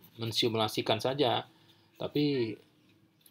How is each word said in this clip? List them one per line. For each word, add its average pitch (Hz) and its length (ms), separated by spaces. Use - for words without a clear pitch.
mensimulasikan 113 800
saja, 127 400
tapi 139 560